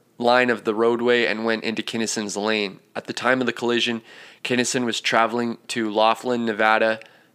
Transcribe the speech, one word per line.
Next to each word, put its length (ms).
line 320
of 140
the 120
roadway 500
and 180
went 220
into 160
Kinison's 560
lane. 420
At 120
the 60
time 280
of 60
the 60
collision, 480
Kinison 420
was 160
traveling 560
to 220
Laughlin, 540
Nevada 560